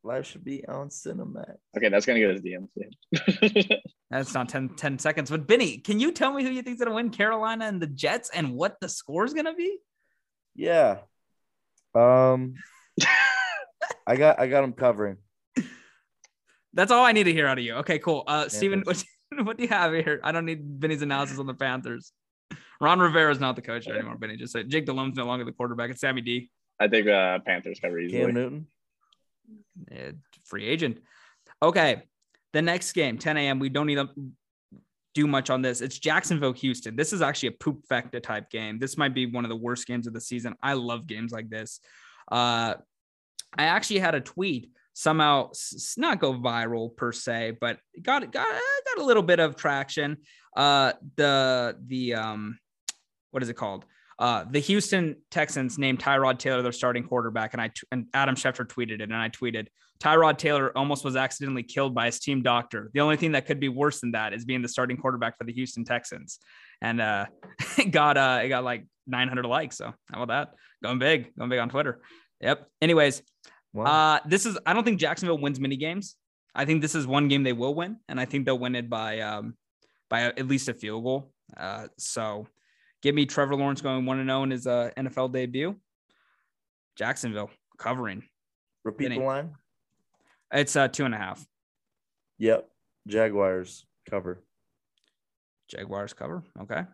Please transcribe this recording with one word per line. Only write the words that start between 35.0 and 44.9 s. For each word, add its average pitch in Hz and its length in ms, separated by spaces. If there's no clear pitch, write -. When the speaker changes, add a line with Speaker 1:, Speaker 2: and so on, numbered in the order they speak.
Speaker 3:
do 147 140
much 135 240
on 131 100
this. 120 200
It's 131 180
Jacksonville, 151 540
Houston. 120 420
This 160 180
is 180 80
actually 135 280
a - 40
poop - 340
fecta 120 360
type 107 260
game. 110 300
This 135 180
might 139 160
be 127 140
one 120 180
of 113 40
the 113 60
worst 120 300
games 120 220
of 113 60
the 113 80
season. 120 420
I 139 100
love 120 320
games 113 260
like 110 180
this. 110 300
Uh, 117 440
I 147 80
actually 196 340
had 170 160
a 135 60
tweet 170 500